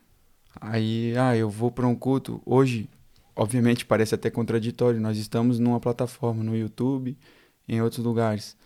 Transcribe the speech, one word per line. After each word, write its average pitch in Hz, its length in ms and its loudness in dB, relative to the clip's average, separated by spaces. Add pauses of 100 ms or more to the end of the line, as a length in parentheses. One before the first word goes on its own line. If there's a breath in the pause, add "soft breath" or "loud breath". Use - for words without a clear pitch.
(600)
Aí, 113 580 -2
ah, 127 180 4
eu 113 140 2
vou 113 220 -2
pra 123 160 -2
um 120 80 4
culto. 127 500 -2
Hoje, 123 440 2 (460)
obviamente, 117 500 2
parece 110 300 2
até 110 140 -2
contraditório. 117 720 0
Nós 110 180 -2
estamos 117 420 0
numa 120 200 2
plataforma, 117 640 -4
no 113 120 -2
YouTube, 127 640 -4 (500 soft breath)
em 117 140 0
outros 117 220 -2
lugares. 113 520 0 (100)